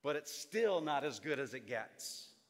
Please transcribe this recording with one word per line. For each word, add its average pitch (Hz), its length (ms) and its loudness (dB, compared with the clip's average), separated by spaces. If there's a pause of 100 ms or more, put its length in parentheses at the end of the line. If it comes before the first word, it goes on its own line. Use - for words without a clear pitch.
But 147 140 2
it's 151 180 -4
still 202 460 2
not 147 240 2
as 127 160 -2
good 143 200 0
as 127 140 -2
it 123 140 -10
gets. - 600 -6 (220)